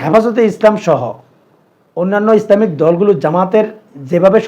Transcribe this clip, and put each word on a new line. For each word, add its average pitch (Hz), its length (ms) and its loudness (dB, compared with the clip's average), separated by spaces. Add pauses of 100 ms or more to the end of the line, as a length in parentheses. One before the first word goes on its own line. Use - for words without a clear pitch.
হেফাজতে 220 480 0
ইসলাম 214 240 2 (120)
সহ 139 160 0 (920)
অন্যান্য 202 320 -2 (120)
ইসলামিক 214 300 0 (120)
দলগুলো 175 300 2 (120)
জামাতের 185 420 0 (440)
যেভাবে 185 380 2